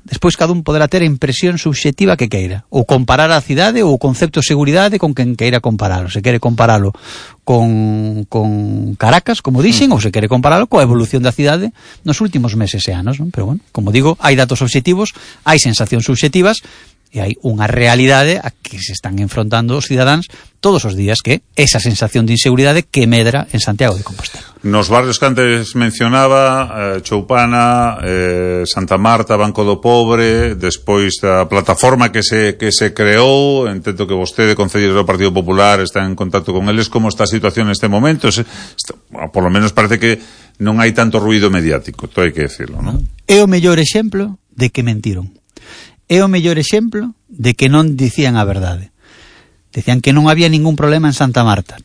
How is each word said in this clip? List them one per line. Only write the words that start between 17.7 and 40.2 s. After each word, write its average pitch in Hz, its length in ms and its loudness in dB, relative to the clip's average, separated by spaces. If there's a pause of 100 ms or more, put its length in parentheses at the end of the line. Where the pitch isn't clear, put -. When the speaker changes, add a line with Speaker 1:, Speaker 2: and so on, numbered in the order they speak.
Speaker 1:
realidade 131 720 2
a 117 80 -8
que - 320 -16
se - 80 -10
están 98 320 -6
enfrontando 113 560 -2
os 123 80 -6
cidadáns 139 400 0 (320)
todos 190 240 2
os 95 160 -4
días, 104 240 -2
que 131 320 -2
é - 80 0
esa 131 160 2
sensación 113 480 0
de 113 80 2
inseguridade 135 480 2
que 123 240 0
medra 117 480 0
en 113 80 -2
Santiago 113 320 0
de 101 80 -8
Compostela. - 400 -14 (240)
Speaker 2:
Nos 101 240 0
barrios 123 320 0
que 139 80 2
antes 120 480 0
mencionaba, 123 1200 0
eh, 90 80 -12
Choupana, 120 960 0
eh, 90 640 -2
Santa 95 320 -2
Marta, 110 400 2
Banco 104 240 -2
do 101 160 0
Pobre, 117 800 2
despois 98 640 -2
da 92 240 2
plataforma 117 640 2
que 107 160 -2
se, 107 320 -2
que 107 160 -2
se 107 160 0
creou, 131 800 2
entendo 95 400 -6
que 95 80 -2
vostede, 107 400 0
concelleiro 98 400 0
do 98 80 0
Partido 95 240 0
Popular, 95 560 2
está 98 160 -4
en 95 160 -6
contacto 95 320 -4
con 95 160 -2
eles. 107 240 -2
Como 110 160 0
está 101 240 -2
a - 0 -
situación 107 400 -2
neste 101 160 -4
momento? 113 480 0
Se, 117 80 -2
está, - 560 -14 (320)
por 92 160 0
lo 90 80 2
menos 104 160 2
parece 101 320 0
que 113 160 0 (400)